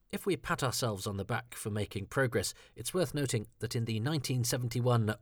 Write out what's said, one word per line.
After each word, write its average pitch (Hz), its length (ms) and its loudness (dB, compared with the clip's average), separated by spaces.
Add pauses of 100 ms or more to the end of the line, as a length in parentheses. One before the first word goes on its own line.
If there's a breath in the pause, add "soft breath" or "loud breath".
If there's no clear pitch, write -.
(120)
if - 160 -6
we 175 100 2
pat - 240 -2
ourselves 113 460 0
on 101 100 -2
the 98 80 -2
back - 300 -4
for - 160 -6
making 104 340 -2
progress, 123 480 0 (220 soft breath)
it's - 180 -8
worth 180 220 0
noting 127 320 0 (120)
that 110 160 -4
in 117 100 0
the 113 140 0
nineteen 127 440 0
seventy-one 120 800 2